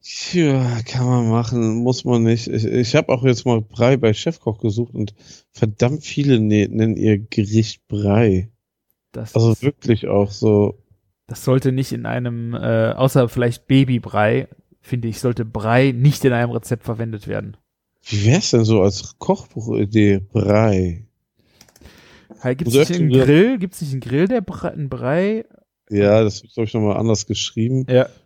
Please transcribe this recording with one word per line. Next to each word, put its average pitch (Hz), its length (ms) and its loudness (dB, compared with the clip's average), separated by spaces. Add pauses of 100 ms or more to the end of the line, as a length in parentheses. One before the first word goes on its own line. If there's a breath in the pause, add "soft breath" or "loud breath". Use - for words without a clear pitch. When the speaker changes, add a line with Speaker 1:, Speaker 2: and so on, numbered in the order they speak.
Speaker 1:
tja, 131 840 -2
kann 123 200 -2
man 123 240 2
machen, 113 480 0
muss 123 260 -2
man 120 180 2
nicht. 113 240 0
Ich, 110 180 -2
ich 113 300 -2
hab 151 140 2
auch 127 160 -2
jetzt 127 220 2
mal 117 140 2
Brei 117 360 2
bei 117 180 2
Chefkoch - 460 -6
gesucht 113 340 -4
und 104 200 -6 (380 loud breath)
verdammt 123 520 -2
viele 143 340 2
ne-, 107 300 2
nennen 110 280 0
ihr 104 220 2
Gericht 110 720 -2
Brei. 101 600 2 (600)
Speaker 2:
Das 113 240 -14
Speaker 1:
Also 113 180 4
Speaker 2:
ist - 120 -4
Speaker 1:
wirklich - 420 -2
auch 101 240 0
so. 104 480 0 (480)
Speaker 2:
Das - 180 -14
sollte 131 280 0
nicht 131 180 -4
in 120 160 -8
einem, 117 480 -8
äh, 113 380 -2
außer 131 360 0
vielleicht 120 380 -4
Babybrei, 123 800 0 (340)
finde 117 280 -6
ich, 107 100 -8
sollte 123 260 -2
Brei 117 460 0
nicht 131 340 0
in 131 80 4
einem 120 200 -2
Rezept 117 320 -6
verwendet 113 420 -8
werden. 104 300 -10 (520)
Speaker 1:
Wie 104 180 0
wär's 156 260 4
denn 117 120 4
so 110 180 4
als - 360 -2
Kochbuchidee, 107 1000 0 (140)
Brei? 101 720 0 (1300 soft breath)
Speaker 2:
Hey, 127 160 -4
gibt's 131 220 -2
Speaker 1:
Also 160 160 4
Speaker 2:
nicht 175 80 -2
einen 156 100 2
Speaker 1:
öfter 131 160 6
Speaker 2:
Grill? 196 320 4
Gibt's 185 220 -8
nicht 147 100 -8
einen 131 100 -6
Grill, 139 280 0
der 240 140 -2
Bra-, - 260 -8
ein 143 200 -8
Brei? 165 580 -4 (440)
Speaker 1:
Ja, 104 320 6
das 104 220 -2
wird, - 100 -20
glaub 113 120 -4
ich, - 80 -12
nochmal 107 240 0
anders 110 280 0
geschrieben. 123 640 -4
Speaker 2:
Ja. 127 180 2 (200)